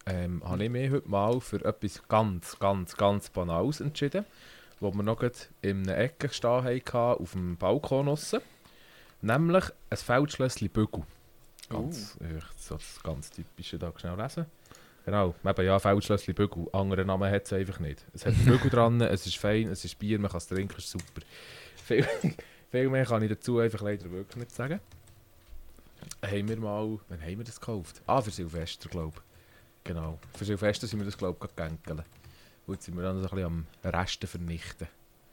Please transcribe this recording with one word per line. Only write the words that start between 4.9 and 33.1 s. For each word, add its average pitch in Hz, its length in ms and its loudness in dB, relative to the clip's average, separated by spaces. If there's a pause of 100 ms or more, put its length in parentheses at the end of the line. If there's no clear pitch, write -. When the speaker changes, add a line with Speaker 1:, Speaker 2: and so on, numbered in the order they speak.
Speaker 1:
wir 101 100 0
noch 110 160 0
grad - 300 -4 (120)
in 98 260 0
einer 95 100 0
Ecke 131 360 0
stehen 123 300 2
hatten, 127 340 -2
auf 120 340 2
dem 90 240 -2
Balkon 135 520 2
draussen. 151 340 0 (800)
Nämlich 165 420 4 (260)
ein - 80 -2
Feldschlössli 131 680 2
Bügel. - 360 2 (680)
Ganz, 120 500 -6
Speaker 2:
Oh. - 60 -14
Speaker 1:
äh, 80 160 -6 (160)
so - 180 -10
das - 260 -14
ganz 73 280 -6
typische - 500 -12
da 82 160 -6
schnell 90 220 -6
lesen. 143 280 -6 (600)
Genau, 98 280 4 (120)
eben 95 200 4
ja, 95 140 6
Feldschlössli 101 540 4
Bügel. 92 400 2
Anderen 95 340 2
Namen 98 240 2
hat's 101 220 0
einfach 95 260 0
nicht. 73 240 -6 (100)
Es - 120 -8
hat 113 80 4
einen 113 120 8
Bügel 127 240 8
dran, 117 320 6
<laughs> - 0 -
es - 240 2
ist 90 120 -4
fein, 107 320 2
es - 160 -6
ist - 140 -10
Bier, 104 200 0
man 101 120 0
kann's 85 160 -6
trinken, 95 300 -2
ist - 120 -10
super. - 320 -10 (640)
Viel, 123 200 4 (320)
<laughs> - 340 -20
viel 131 180 2
mehr 131 160 2
kann 113 180 2
ich 107 60 2
dazu 117 300 0
einfach 110 240 2
leider 98 280 -4
wirklich 95 240 -10
nicht 120 160 -10
sagen. 143 280 -6 (1500)
Haben 101 240 -2
wir 113 80 -2
mal, 107 400 -4 (100)
wann 85 140 -10
haben 87 160 -8
wir 117 80 -8
das 117 140 -14
gekauft? 104 480 -8
Ah, 127 140 4
für 104 100 -4
Silvester, 82 580 -6
glaub 80 260 -4
ich. - 60 -18 (640)
Genau, 80 360 -6 (160)
für 101 100 -8
Silvester 104 420 0
sind 104 120 -4
wir 98 60 -4
das, 101 120 -6
glaub 90 260 -4
ich, - 120 -10
gerade 80 220 -4
gegänkelt. 78 280 -8 (680)
Jetzt - 120 -10
sind 85 100 -8
wir 87 80 -4
dann 92 180 0